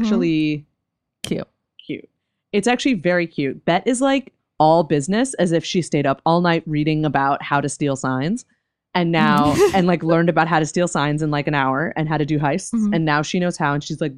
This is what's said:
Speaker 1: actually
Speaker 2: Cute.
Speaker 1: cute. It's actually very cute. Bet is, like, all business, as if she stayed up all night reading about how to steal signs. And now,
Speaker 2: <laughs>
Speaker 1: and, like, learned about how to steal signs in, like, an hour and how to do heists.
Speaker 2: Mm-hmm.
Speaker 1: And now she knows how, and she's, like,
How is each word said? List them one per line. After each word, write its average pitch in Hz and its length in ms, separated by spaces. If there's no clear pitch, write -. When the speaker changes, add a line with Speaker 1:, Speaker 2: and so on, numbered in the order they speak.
Speaker 1:
actually 160 640
Speaker 2:
Cute. - 240
Speaker 1:
cute. - 240
It's 208 160
actually 247 280
very 175 320
cute. 139 380
Bet 175 220
is, 247 140
like, 269 320
all 160 240
business, 185 520
as 180 160
if 165 140
she 185 160
stayed 147 240
up 135 200
all 170 160
night 170 240
reading 156 400
about 139 360
how 143 200
to 139 80
steal 139 260
signs. 135 500
And 175 180
now, 147 420
Speaker 2:
<laughs> 392 200
Speaker 1:
and, 180 140
like, 175 160
learned 165 260
about 160 180
how 165 120
to 156 60
steal 175 220
signs 147 340
in, 156 100
like, 143 160
an 151 80
hour 139 400
and 151 140
how 156 80
to 151 80
do 151 140
heists. 147 340
Speaker 2:
Mm-hmm. 214 200
Speaker 1:
And 165 120
now 151 160
she 180 180
knows 175 180
how, 143 160
and 143 100
she's, 151 180
like, 151 160